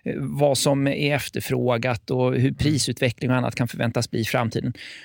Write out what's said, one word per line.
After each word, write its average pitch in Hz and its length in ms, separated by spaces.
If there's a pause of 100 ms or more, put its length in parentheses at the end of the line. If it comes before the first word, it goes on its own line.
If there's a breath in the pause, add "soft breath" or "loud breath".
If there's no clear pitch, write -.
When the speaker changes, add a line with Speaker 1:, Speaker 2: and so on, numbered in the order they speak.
Speaker 1:
eh, - 140
vad 143 400
som 139 280
är 143 280
efterfrågat 123 960
och 127 220
hur 131 80
Speaker 2:
Mm. 135 140
Speaker 1:
prisutveckling 131 760
och 127 60
annat 123 180
kan 120 140
förväntas 120 420
bli 113 100
i 110 40
framtiden. 120 480 (320 loud breath)